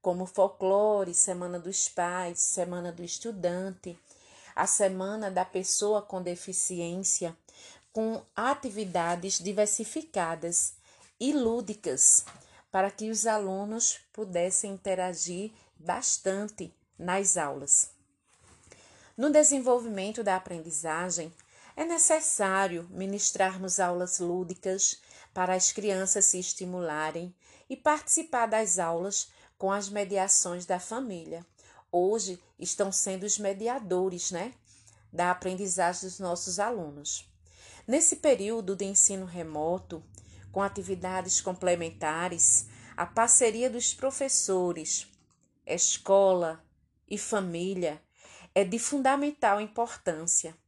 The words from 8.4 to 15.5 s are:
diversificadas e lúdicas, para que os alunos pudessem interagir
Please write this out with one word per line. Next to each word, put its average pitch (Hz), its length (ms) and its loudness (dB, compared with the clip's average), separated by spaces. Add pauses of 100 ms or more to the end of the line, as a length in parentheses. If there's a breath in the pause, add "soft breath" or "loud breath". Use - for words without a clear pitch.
diversificadas 185 1400 -2 (460 soft breath)
e 262 120 0
lúdicas, 226 920 2 (460 loud breath)
para 190 200 2
que 214 200 -8
os 220 160 -2
alunos 208 720 0 (140)
pudessem 185 600 0
interagir 185 800 -4 (260 soft breath)